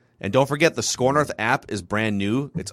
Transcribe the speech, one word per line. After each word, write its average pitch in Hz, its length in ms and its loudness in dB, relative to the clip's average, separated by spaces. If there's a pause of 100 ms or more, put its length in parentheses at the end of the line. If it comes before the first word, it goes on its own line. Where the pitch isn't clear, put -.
(200)
And 98 140 -6
don't 135 140 4
forget, 147 280 2
the 117 80 -4
Score 127 300 0
North 147 240 2
app 117 340 -2
is 98 120 -6
brand 104 340 -2
new. 117 380 0
It's - 180 -6